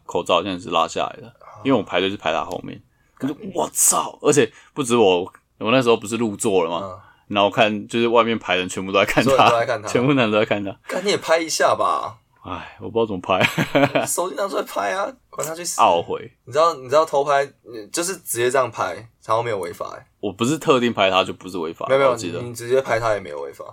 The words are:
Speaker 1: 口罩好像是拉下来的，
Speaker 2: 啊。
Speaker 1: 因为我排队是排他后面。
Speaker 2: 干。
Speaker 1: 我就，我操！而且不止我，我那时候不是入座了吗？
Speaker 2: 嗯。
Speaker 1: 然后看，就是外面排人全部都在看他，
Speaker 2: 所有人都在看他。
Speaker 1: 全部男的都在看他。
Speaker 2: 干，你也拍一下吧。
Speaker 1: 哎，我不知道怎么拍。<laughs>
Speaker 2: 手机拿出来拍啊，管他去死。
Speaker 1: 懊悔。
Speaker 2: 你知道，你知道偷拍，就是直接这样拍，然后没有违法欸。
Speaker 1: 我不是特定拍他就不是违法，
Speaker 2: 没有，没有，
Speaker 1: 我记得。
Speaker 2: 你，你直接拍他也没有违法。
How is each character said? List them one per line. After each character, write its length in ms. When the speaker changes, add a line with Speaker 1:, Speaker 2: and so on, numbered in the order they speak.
Speaker 1:
口 200
罩 120
好 60
像 160
是 120
拉 180
下 120
来 200
的， 60
Speaker 2:
啊。 240
Speaker 1:
因 80
为 60
我 40
排 180
队 100
是 60
排 160
他 120
后 200
面。 180
Speaker 2:
干。 120
Speaker 1:
我 40
就， 200
我 200
操！ 480
而 100
且 180
不 100
止 140
我， 340
我 120
那 120
时 80
候 80
不 80
是 100
入 180
座 300
了 60
吗？ 120
Speaker 2:
嗯。 180
Speaker 1:
然 160
后 60
看， 380
就 120
是 80
外 160
面 140
排 180
人 100
全 180
部 60
都 80
在 60
看 180
他， 80
Speaker 2:
所 40
有 40
人 120
都 80
在 80
看 160
他。 60
Speaker 1:
全 180
部 80
男 160
的 20
都 60
在 80
看 180
他。 100
Speaker 2:
干， 180
你 60
也 80
拍 200
一 80
下 280
吧。 420
Speaker 1:
哎， 380
我 80
不 100
知 40
道 40
怎 80
么 60
拍。 240
<laughs> 340
Speaker 2:
手 240
机 40
拿 140
出 80
来 60
拍 300
啊， 180
管 180
他 80
去 80
死。 200
Speaker 1:
懊 200
悔。 280
Speaker 2:
你 80
知 60
道， 160
你 140
知 60
道 100
偷 180
拍， 240
就 100
是 160
直 200
接 120
这 60
样 140
拍， 400
然 80
后 60
没 80
有 80
违 120
法 240
欸。 120
Speaker 1:
我 120
不 100
是 140
特 240
定 100
拍 200
他 120
就 120
不 160
是 80
违 120
法， 160
Speaker 2:
没 80
有， 40
没 80
有， 60
Speaker 1:
我 40
记 160
得。 80
Speaker 2:
你， 80
你 60
直 120
接 140
拍 180
他 140
也 80
没 80
有 140
违 100
法。 100